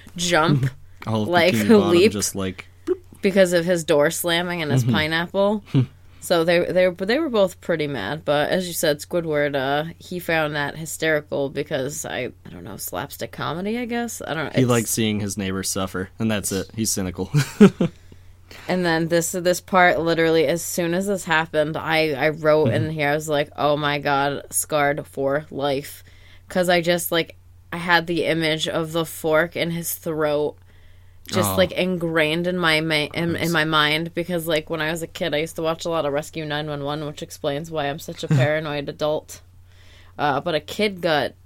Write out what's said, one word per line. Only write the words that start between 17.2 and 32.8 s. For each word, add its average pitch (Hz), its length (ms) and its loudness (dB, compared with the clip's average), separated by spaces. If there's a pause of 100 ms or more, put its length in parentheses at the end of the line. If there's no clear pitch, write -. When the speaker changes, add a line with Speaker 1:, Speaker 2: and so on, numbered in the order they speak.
Speaker 1:
<laughs> 208 120 12 (960)
Speaker 2:
And 180 180 0
then 165 220 2
this, 165 240 0
this 180 300 0
part, 180 380 4
literally, 165 480 2
as 165 160 0
soon 170 300 -2
as 190 140 -2
this 196 160 -4
happened, 160 540 0
I, 156 360 0
I 139 160 2
wrote 151 400 4
in 143 140 0
Speaker 1:
Mm-hmm. 156 80 -4
Speaker 2:
here, 151 180 0
I 143 60 2
was 156 140 -4
like, 151 260 0
"Oh 147 220 2
my 147 220 0
God, 143 520 0
scarred 143 560 0
for 139 440 -2
life." 139 520 -4 (460)
'Cause 180 200 0
I 175 120 4
just, 175 300 0
like, 165 240 -2 (360)
I 170 60 -8
had 170 300 2
the 165 180 0
image 156 420 0
of 160 240 -4
the 165 140 -2
fork 156 500 0
in 165 160 -2
his 170 220 -6
throat 151 600 -2 (720)
just, - 240 0
Speaker 1:
Oh. 190 60 0
Speaker 2:
like, 185 160 4
ingrained 165 720 0
in 180 100 -2
my 160 240 2